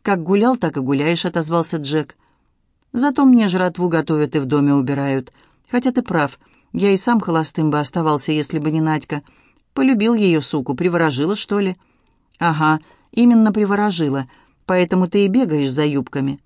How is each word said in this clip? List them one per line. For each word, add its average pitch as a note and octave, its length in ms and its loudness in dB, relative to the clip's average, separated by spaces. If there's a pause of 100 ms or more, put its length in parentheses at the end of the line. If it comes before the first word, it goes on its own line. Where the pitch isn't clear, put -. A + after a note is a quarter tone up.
«Как F#3+ 200 -2
гулял, G3+ 360 2
так D#3 200 -4
и C3+ 40 -4
гуляешь», — C#3+ 440 -2
отозвался E3+ 520 -2
Джек. D3 400 -4 (760)
«Зато C#4 340 0
мне A#3 220 6
жратву F3+ 400 0
готовят D#3 480 0
и D3+ 40 2
в C#3 60 -4
доме C#3+ 280 2
убирают. C#3 580 -2 (400)
Хотя B3 200 0
ты B3+ 100 -2
прав, D#3+ 360 -2 (360)
я G3 180 0
и F#3+ 60 2
сам A#3+ 240 0
холостым D#3+ 500 -2
бы D3+ 80 0
оставался, D3+ 520 -2
если D3+ 280 -4
бы D#3 100 -4
не D#3+ 120 -2
Надька. D#3 420 -4 (500)
Полюбил A#3+ 400 2
ее, F3+ 280 2
суку, C#3 340 -4
приворожила, E3+ 640 0
что G3+ 220 -4
ли?» F#3 180 -4 (600)
«Ага, D#3 420 2 (320)
именно A3+ 420 4
приворожила. F#3+ 760 0 (380)
Поэтому F3+ 420 2
ты G3+ 180 2
и F#3+ 40 2
бегаешь D#3 420 0
за D3+ 140 0
юбками». C#3 600 -4